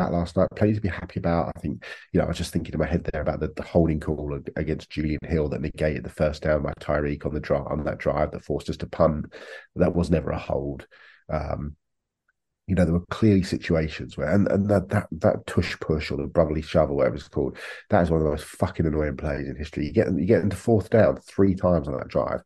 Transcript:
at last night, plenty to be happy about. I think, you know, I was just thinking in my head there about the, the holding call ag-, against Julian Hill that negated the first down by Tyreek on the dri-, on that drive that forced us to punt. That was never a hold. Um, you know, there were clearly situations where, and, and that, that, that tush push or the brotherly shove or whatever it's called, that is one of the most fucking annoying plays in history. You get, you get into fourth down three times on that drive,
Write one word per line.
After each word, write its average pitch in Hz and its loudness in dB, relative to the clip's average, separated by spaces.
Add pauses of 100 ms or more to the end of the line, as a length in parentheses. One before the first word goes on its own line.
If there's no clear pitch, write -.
at - 0
last 85 -2
night, 92 4
plenty 107 4
to 107 -2
be 104 -4
happy 92 -6
about. 85 0
I - -16
think, 67 -6 (300)
you 87 4
know, 78 2
I 78 -2
was 85 -2
just 85 -6
thinking 80 -4
in 76 -2
my 78 2
head 87 0
there - -4
about 76 -2
the, 76 -2
the - -8
holding 80 4
call 73 -4
ag-, 69 -10
against 78 -4
Julian 76 -2
Hill 76 0
that 67 -6
negated 76 -4
the - -12
first 76 -2
down 76 0
by 71 -4
Tyreek 73 -2
on 71 -4
the 76 -4
dri-, 71 0
on - -4
that 73 -4
drive 73 0
that - -12
forced 71 -6
us 80 -4
to 71 -8
punt. 78 0 (420)
That - 2
was 82 2
never 78 2
a - -2
hold. 69 -4 (420)
Um, 76 -4 (920)
you 95 2
know, 90 6
there 82 2
were 87 0
clearly 98 4
situations 80 -2
where, 71 -4
and, 98 4
and 98 2
that, 98 4
that, 104 0
that - 0
tush - -2
push 78 -2
or 73 -4
the 71 -4
brotherly 80 2
shove 78 2
or 71 -2
whatever 67 2
it's 73 -10
called, 67 -2 (320)
that 101 6
is 87 2
one 80 2
of 78 2
the 76 2
most 76 -4
fucking - -2
annoying 76 0
plays 71 -4
in - -10
history. 73 -6
You - -6
get, - 2
you 78 0
get 104 4
into 104 0
fourth 113 2
down 90 6
three 98 2
times 87 2
on 65 -4
that - -8
drive, - -2